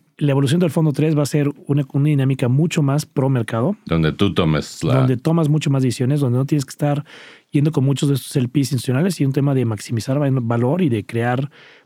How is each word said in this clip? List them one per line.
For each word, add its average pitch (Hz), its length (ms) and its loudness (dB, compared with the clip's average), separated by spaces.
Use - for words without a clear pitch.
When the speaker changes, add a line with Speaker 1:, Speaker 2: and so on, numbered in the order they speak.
Speaker 1:
la 147 140 0
evolución 139 300 2
del 175 80 2
fondo 156 240 2
tres 151 240 0
va 147 60 2
a - 20 -2
ser 147 240 0
una, 143 260 0
una 143 180 0
dinámica 135 380 2
mucho 151 360 2
más 139 220 0
pro 135 220 0
mercado. 127 480 0
Speaker 2:
Donde 80 280 0
tú 101 200 0
tomes 78 500 -2
la 82 160 2
Speaker 1:
Donde 127 180 2
tomas 160 320 0
mucho 151 200 0
más 135 140 0
decisiones, 127 380 0
donde 123 160 0
no 135 80 0
tienes 143 180 0
que - 80 -16
estar 147 320 -2
yendo 151 200 2
con 143 120 0
muchos 139 240 0
de 139 80 2
estos - 200 -8
L 127 120 0
Ps 120 100 -2
institucionales 139 480 -2
y 147 60 0
un 135 80 -2
tema 143 220 0
de 127 100 0
maximizar 117 560 -4
va-, 143 100 0
valor 123 520 0
y 151 60 2
de 107 160 -2
crear, 123 440 -2